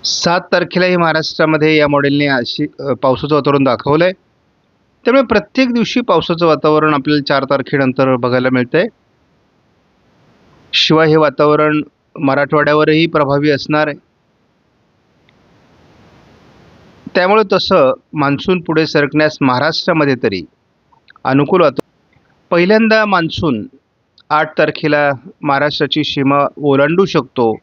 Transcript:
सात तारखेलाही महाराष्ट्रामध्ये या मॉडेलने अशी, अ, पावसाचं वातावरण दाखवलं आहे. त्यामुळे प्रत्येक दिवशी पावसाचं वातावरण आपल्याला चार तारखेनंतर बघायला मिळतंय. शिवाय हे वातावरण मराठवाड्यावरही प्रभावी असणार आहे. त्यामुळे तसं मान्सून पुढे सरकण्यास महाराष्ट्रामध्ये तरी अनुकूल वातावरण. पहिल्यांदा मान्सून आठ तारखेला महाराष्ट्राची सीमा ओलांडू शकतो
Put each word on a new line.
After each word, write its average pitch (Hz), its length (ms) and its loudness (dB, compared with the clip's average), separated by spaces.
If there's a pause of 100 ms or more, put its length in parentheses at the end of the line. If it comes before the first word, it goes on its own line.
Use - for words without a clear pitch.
सात 175 360 -2
तारखेलाही 180 560 -2
महाराष्ट्रामध्ये 156 800 0
या 147 120 2
मॉडेलने 143 380 0
अशी, 135 400 -4 (140)
अ, - 20 -12
पावसाचं 139 520 -2
वातावरण 139 300 2
दाखवलं 139 400 0
आहे. - 80 0 (920)
त्यामुळे 262 180 2
प्रत्येक 240 500 0
दिवशी 233 280 0
पावसाचं 170 460 0
वातावरण 151 480 2
आपल्याला 143 340 -2
चार 139 160 0
तारखेनंतर 131 720 0
बघायला 127 340 0
मिळतंय. 127 360 0 (1900)
शिवाय 160 360 2
हे 156 80 4
वातावरण 151 640 2 (380)
मराठवाड्यावरही 147 840 0
प्रभावी 147 440 0
असणार 151 360 -2
आहे. 151 100 -8 (3250)
त्यामुळे 190 280 4 (100)
तसं 160 400 2 (200)
मान्सून 143 480 -2
पुढे 160 260 -2
सरकण्यास 151 540 0
महाराष्ट्रामध्ये 147 840 0
तरी 98 200 -2 (840)
अनुकूल 143 360 2
वातावरण. 139 280 0 (600)
पहिल्यांदा 214 540 2
मान्सून 165 600 -2 (640)
आठ 151 280 -2
तारखेला 147 520 0 (320)
महाराष्ट्राची 143 640 -2
सीमा 139 420 0 (160)
ओलांडू 147 420 2
शकतो 120 580 -2